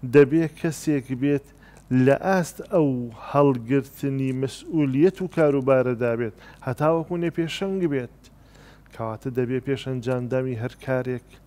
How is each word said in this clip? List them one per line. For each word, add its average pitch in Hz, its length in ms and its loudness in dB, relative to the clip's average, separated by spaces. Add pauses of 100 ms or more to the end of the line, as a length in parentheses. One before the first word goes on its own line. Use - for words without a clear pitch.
(140)
دەبێ 147 320 8 (140)
کەسێک 147 480 -2 (140)
بێت 143 260 0 (580)
لە 135 100 6 (100)
ئاست 185 320 0 (140)
ئەو 160 180 4 (420)
هەڵگرتنی 135 1000 0 (100)
مەسئولیەت 143 800 0
و 185 140 -6
کاروبارەدا 131 840 2
بێت، 113 160 -6 (320)
هەتا 147 280 0
وەکو 165 280 -4
نێپێشەنگ 180 580 -4 (100)
بێت. 127 260 -6 (760)
کەواتە 113 440 -8
دەبێ 123 280 -2
پێش 135 220 -4
ئەنجامدامی 127 760 -4
هەر 123 100 -8 (120)
کارێک 127 420 -4 (200)